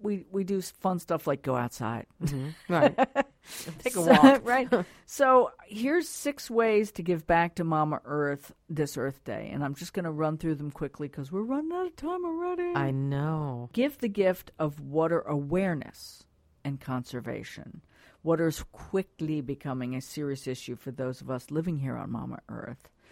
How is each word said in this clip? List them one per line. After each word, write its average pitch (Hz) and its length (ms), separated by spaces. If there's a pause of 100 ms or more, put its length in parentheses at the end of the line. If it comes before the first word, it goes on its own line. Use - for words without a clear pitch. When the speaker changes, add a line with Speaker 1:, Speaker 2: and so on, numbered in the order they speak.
Speaker 1:
we, 202 300
we 196 140
do 190 140
s-, 180 120
fun 185 280
stuff - 280
like 139 160
go 131 140
outside?" 117 500 (160)
Speaker 2:
Mm-hmm. 143 260 (240)
Right. 277 240
Speaker 1:
<laughs> 262 280 (540)
Speaker 2:
Take - 180
a 180 60
Speaker 1:
So, 165 100
Speaker 2:
walk. 269 320
Speaker 1:
right. 254 280
Speaker 2:
<laughs> 185 120 (220)
Speaker 1:
So 262 440 (160)
here's 277 420
six - 420
ways 220 420
to 190 100
give 165 240
back 170 300
to 175 80
Mama 156 420
Earth 143 460 (180)
this 151 260
Earth 135 280
Day, 110 280
and - 100
I'm 143 120
just - 180
gonna 175 180
run 156 280
through 160 180
them 143 140
quickly 143 400
'cause 139 200
we're 190 120
running 285 300
out 359 140
of 339 100
time 359 280
already. 349 500
Speaker 2:
I 139 160
know. 139 840
Speaker 1:
Give 269 240
the 240 100
gift 185 500
of 151 220
water 160 400
awareness 151 1040 (400)
and 139 160
conservation. - 1000 (400)
Water 165 260
is - 140 (100)
quickly 156 680
becoming 127 520
a 127 60
serious 143 480
issue 127 260
for 135 160
those 131 300
of 131 100
us 127 200
living 160 260
here 131 200
on 107 140
Mama 120 280 (100)
Earth. - 400 (240)